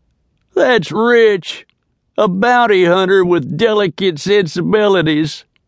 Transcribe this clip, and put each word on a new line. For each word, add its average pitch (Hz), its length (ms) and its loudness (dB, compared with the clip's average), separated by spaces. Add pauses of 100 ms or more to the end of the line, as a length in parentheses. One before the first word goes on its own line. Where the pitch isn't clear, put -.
(540)
"That's 220 380 0
rich. 220 720 0 (500)
A 214 120 0
bounty 208 560 2
hunter 185 400 2
with 151 320 -2
delicate 196 640 -2
sensibilities. 175 1200 -2 (240)